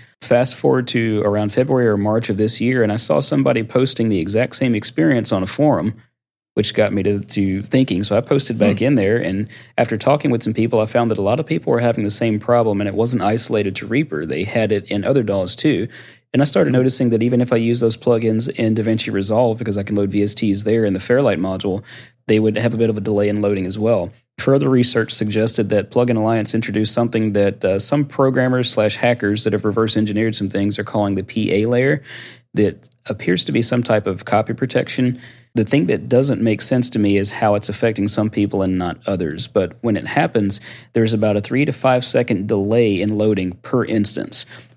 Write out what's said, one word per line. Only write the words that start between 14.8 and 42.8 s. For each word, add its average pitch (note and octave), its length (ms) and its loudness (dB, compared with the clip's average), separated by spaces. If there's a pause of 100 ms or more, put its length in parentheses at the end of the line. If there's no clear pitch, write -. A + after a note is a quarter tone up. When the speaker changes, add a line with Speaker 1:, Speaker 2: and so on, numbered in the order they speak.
Speaker 1:
in G2+ 180 -4
other C3 200 2
daws G2 320 -2
too. A2+ 320 0 (440)
And C3 120 2
I - 20 2
started D#3+ 260 2
Speaker 2:
Hmm. B2+ 60 2
Speaker 1:
noticing B2+ 320 2
that A2+ 140 2
even B2 180 2
if B2 100 -4
I B2 40 4
use A#2 240 0
those A2+ 180 2
plugins A2+ 520 0
in A2 260 0
DaVinci A2 360 0
Resolve, G#2+ 460 2
because G2+ 220 -4
I G2 40 -4
can G#2 120 -4
load G2+ 160 0
V G2+ 100 0
S G#2 140 0
Ts G2+ 260 0
there A2 240 2
in G2 80 2
the F#2 60 -2
Fairlight A#2+ 400 2
module, F#2+ 420 -4 (460)
they G#2+ 120 4
would G#2+ 160 2
have A2 200 -2
a - 20 -4
bit A2+ 140 2
of G#2+ 60 -4
a G#2 40 -6
delay G#2 280 0
in G#2 120 -2
loading G2+ 240 0
as G2 140 -4
well. G#2 320 0 (260)
Further C#3 320 2
research B2 420 2
suggested G#2+ 580 -2
that G2+ 200 0
Plugin B2 280 0
Alliance A2 360 0
introduced A2 400 0
something A2 400 0
that, G2+ 320 0
uh, G2 140 2
some C#3+ 260 2
programmers B2+ 640 0
slash G#2+ 280 0
hackers A2 460 0
that G#2 100 0
have G#2 120 -2
reverse G#2+ 320 0
engineered G#2+ 380 0
some G2 140 -4
things G2+ 280 -2
are G#2+ 60 -6
calling G#2 320 -2
the F#2+ 80 -2
P - 280 -4
A G#2 160 2
layer B2+ 360 0 (500)
that - 340 0 (200)
appears E3+ 380 -2
to - 60 -4
be C3 120 2
some B2 180 0
type A2 240 0
of F#2+ 200 -4
copy G#2+ 280 0
protection. B2+ 640 -2 (380)
The A2+ 100 2
thing D3 220 2
that A#2 200 -2
doesn't B2 340 2
make A2 200 2
sense B2 300 0
to A2+ 80 0
me G2+ 180 4
is G2 140 0
how G#2 240 2
it's G2+ 140 -2
affecting G#2 380 -2
some G#2+ 220 0
people G2+ 320 0
and F#2 160 0
not F2+ 300 -4
others. F2 400 -4
But F#2 340 0
when A2 160 0
it - 100 -8
happens, A2 540 -2 (320)
there's A2+ 200 2
about G#2+ 240 2
a G2+ 40 0
three B2+ 240 -2
to D3 80 -2
five B2+ 320 0
second G#2 420 0
delay G#2 540 2